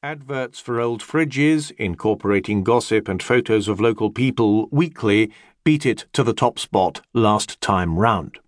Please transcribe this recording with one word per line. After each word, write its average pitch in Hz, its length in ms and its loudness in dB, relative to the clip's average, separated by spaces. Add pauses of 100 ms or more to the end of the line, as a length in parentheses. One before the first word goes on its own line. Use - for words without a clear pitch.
Adverts 139 560 -8
for 117 220 -4
old 120 220 -2
fridges, 151 680 0
incorporating 101 920 -2
gossip 113 420 0
and 92 160 -4
photos 110 460 2
of 104 140 -2
local 110 260 0
people 110 640 0
weekly, 113 600 2 (320)
beat 151 220 2
it 120 300 -2
to 135 100 2
the 113 80 2
top 120 260 0
spot - 440 -2 (100)
last 107 480 0
time 90 380 0
round. 101 500 -2